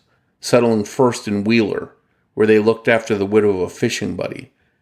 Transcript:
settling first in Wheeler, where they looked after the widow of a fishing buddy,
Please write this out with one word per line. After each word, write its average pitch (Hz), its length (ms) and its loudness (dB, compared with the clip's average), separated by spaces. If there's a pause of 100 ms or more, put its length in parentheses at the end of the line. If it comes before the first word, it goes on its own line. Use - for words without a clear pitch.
(400)
settling 117 440 2
first - 420 -2
in 101 180 -4
Wheeler, 113 480 0 (420)
where 110 120 2
they 107 120 6
looked 110 300 0
after 113 280 0
the 98 100 -2
widow 104 240 2
of 92 100 -2
a 90 80 -4
fishing 107 480 -6
buddy, - 360 -10 (300)